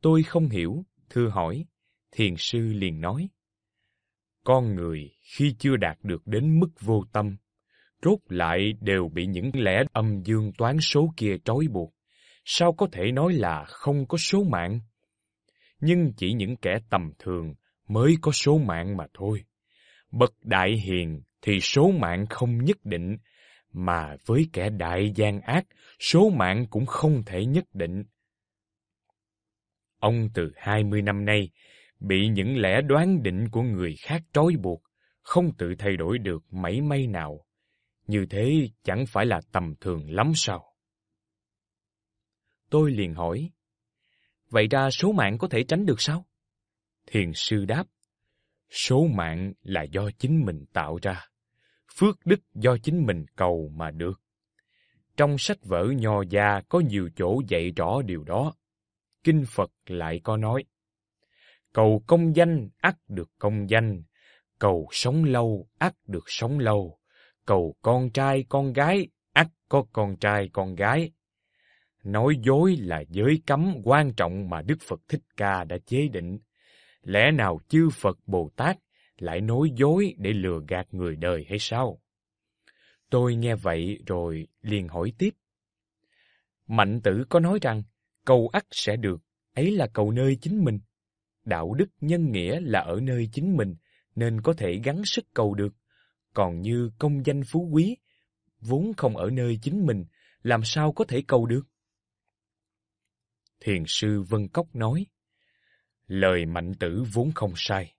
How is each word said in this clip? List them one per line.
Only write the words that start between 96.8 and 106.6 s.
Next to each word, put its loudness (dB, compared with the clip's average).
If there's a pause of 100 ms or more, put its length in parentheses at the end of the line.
công 0
danh -2
phú -4
quý, 2 (640)
vốn -2
không -2
ở -2
nơi -2
chính 0
mình, -2 (380)
làm 2
sao 0
có -2
thể -2
cầu 2
được? -2 (2000)
Thiền -2
sư -2
Vân -4
Cốc -6
nói, -2 (1000)
"Lời 2
Mạnh -4